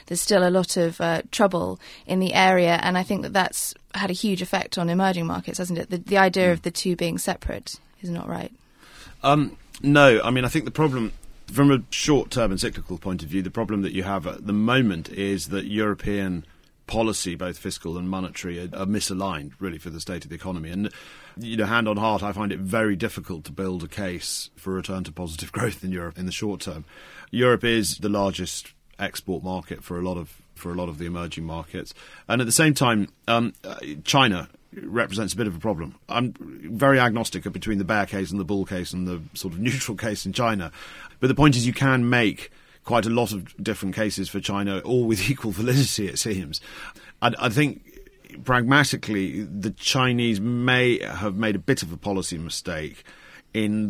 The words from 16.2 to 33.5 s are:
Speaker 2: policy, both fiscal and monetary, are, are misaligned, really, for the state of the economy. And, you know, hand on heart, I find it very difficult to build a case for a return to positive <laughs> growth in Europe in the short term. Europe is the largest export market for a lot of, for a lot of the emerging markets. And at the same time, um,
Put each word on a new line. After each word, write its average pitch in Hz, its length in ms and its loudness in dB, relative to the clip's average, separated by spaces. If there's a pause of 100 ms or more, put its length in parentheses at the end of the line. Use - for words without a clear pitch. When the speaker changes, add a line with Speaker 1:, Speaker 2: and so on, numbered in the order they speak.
Speaker 2:
policy, 107 480 -2
both 87 240 -8
fiscal 87 400 -8
and 90 100 -6
monetary, 90 520 -6
are, 87 140 -10
are 95 120 -6
misaligned, 95 720 -4
really, 92 180 -6
for 80 140 -12
the 82 100 -10
state 85 240 -8
of 71 60 -16
the 82 60 -12
economy. 82 340 -8
And, 98 180 -2 (480)
you 113 200 -8
know, 107 100 0
hand 113 220 2
on 107 80 0
heart, 107 260 0
I 104 80 -4
find 101 220 -4
it 87 80 -6
very 104 340 0
difficult 92 520 -6
to 76 60 -14
build 92 300 -6
a 82 60 -10
case - 640 -8
for - 160 -10
a 95 60 -2
return 92 260 -4
to 82 80 -10
positive 80 420 -10
<laughs> - 0 -
growth - 300 -4
in 92 80 -6
Europe 85 260 -6
in 90 100 -8
the 90 60 -6
short 101 280 -6
term. 78 240 -10 (480)
Europe 120 320 4
is 110 340 2
the 107 100 -4
largest 98 600 -2 (320)
export 95 420 -6
market 87 400 -8
for 87 160 -8
a 87 40 -4
lot 90 140 -2
of, 82 240 -12 (140)
for - 160 -10
a 87 40 -6
lot 90 140 -4
of 76 100 -10
the 85 80 -6
emerging 85 380 -8
markets. 80 480 -10 (360)
And 120 120 0
at 123 60 0
the 113 60 -2
same 156 200 6
time, 117 360 2 (180)
um, 117 260 2 (120)